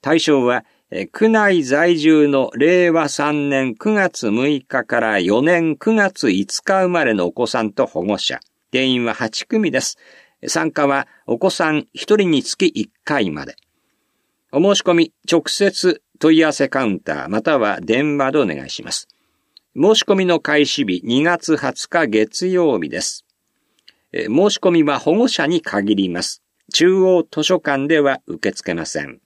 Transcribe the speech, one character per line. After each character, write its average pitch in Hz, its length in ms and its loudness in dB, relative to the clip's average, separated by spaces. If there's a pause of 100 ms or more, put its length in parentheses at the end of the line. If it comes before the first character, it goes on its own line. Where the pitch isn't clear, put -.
対 156 180 2
象 139 260 2
は、 123 180 0 (280)
え、 95 160 -8
区 - 200 0
内 202 360 4
在 156 340 2
住 151 320 4
の 135 260 0
令 175 340 4
和 160 200 0
三 147 400 -2
年 135 260 0
九 214 180 -2
月 180 380 -2
六 123 160 0
日 135 380 -4
か 120 160 -2
ら 110 180 0
四 104 240 2
年 165 320 2
九 220 180 -2
月 196 380 0
五 - 300 -2
日 190 220 0
生 185 40 2
ま 170 160 0
れ 117 100 2
の 90 120 0
お 85 80 -4
子 117 140 -2
さ 120 160 -2
ん 104 100 -4
と - 120 0
保 82 180 -6
護 101 140 -2
者。 - 220 -6 (320)
定 131 140 0
員 127 180 0
は 113 100 -4
八 - 320 -8
組 214 260 0
で 131 100 -2
す。 - 160 -8 (500)
参 160 240 -2
加 147 160 -2
は 139 200 -2 (180)
お 117 120 -2
子 190 120 0
さ 160 220 -2
ん 151 220 -4
一 - 220 0
人 196 140 2
に 139 140 2
つ - 120 -8
き 185 120 0
一 - 240 -4 (120)
回 123 280 -2
ま 73 140 -10
で。 - 100 -16 (960)
お 135 80 0
申 196 160 4
し 196 60 -2
込 180 120 0
み、 170 200 2 (160)
直 165 180 2
接 - 540 0 (180)
問 160 180 6
い 160 60 6
合 156 40 4
わ 151 60 0
せ 139 160 -2
カ 135 140 -2
ウ 113 60 0
ン 92 100 -2
タ - 140 -6
ー 69 140 -8
ま 107 140 -4
た 156 160 0
は 104 240 0
電 135 360 0
話 135 160 0
で 151 60 2
お 131 60 2
願 71 200 -6
い 67 40 -18
し - 140 -12
ま - 80 -12
す。 - 160 -10 (680)
申 185 200 4
し - 80 0
込 202 120 2
み 190 100 0
の 175 140 2
開 147 260 2
始 139 200 -4
日、 90 180 -4
二 123 200 0
月 170 340 0
二 131 160 -4
十 - 140 -12
日 165 180 0
月 110 420 0
曜 170 320 0
日 76 100 -6
で 87 120 -8
す。 - 240 -10 (840)
え、 - 140 -6
申 139 260 2
し - 60 -6
込 185 140 2
み 165 120 4
は 143 160 0
保 156 140 0
護 233 140 2
者 151 200 -2
に 165 140 0
限 101 340 -2
り 98 140 0
ま 87 120 -6
す。 - 220 -10 (280)
中 180 220 4
央 185 360 2
図 156 140 -6
書 - 160 0
館 139 280 -4
で 160 120 2
は 139 280 0
受 92 240 -4
け - 40 -10
付 - 160 -8
け 85 40 -4
ま 82 100 -8
せ 73 160 -8
ん。 69 240 -16